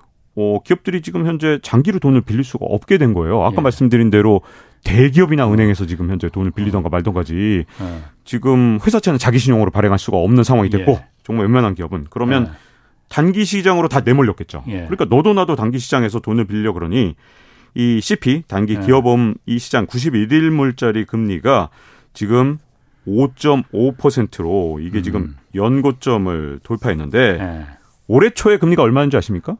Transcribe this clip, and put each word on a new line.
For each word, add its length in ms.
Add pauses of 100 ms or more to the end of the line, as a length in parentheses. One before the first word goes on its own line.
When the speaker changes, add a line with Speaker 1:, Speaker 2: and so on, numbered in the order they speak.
(380)
Speaker 1:
어, 240
기업들이 380
지금 240
현재 380
장기로 360
돈을 220
빌릴 240
수가 240
없게 300
된 160
거예요. 280
아까 140
Speaker 2:
예. 60
Speaker 1:
말씀드린 480
대로 320 (420)
대기업이나 640
은행에서 360
지금 240
현재 180
돈을 220
빌리던가 400
Speaker 2:
음. 20
Speaker 1:
말던가지 720 (160)
Speaker 2:
예. 60 (380)
Speaker 1:
지금 600
회사채는 340
자기 200
신용으로 320
발행할 280
수가 200
없는 260
상황이 240
됐고 240
Speaker 2:
예. 140 (160)
Speaker 1:
정말 240
웬만한 280
기업은. 360
그러면 380
Speaker 2:
예. 180 (420)
Speaker 1:
단기 380
시장으로 420
다 120
내몰렸겠죠. 680
Speaker 2:
예. 180
Speaker 1:
그러니까 200
너도 260
나도 240
단기 220
시장에서 420
돈을 240
빌려 300
그러니 400 (600)
이 280
씨피, 440
단기 280
Speaker 2:
예. 60
Speaker 1:
기업어음 560 (100)
이 120
시장 280
구십일 440
일몰짜리 760
금리가 640 (420)
지금 460 (480)
오점오 920
퍼센트로 840
이게 200
지금 220
Speaker 2:
음. 140 (180)
Speaker 1:
연고점을 1080
돌파했는데 800
Speaker 2:
예. 260 (420)
Speaker 1:
올해 220
초에 260
금리가 260
얼마인지 340
아십니까? 440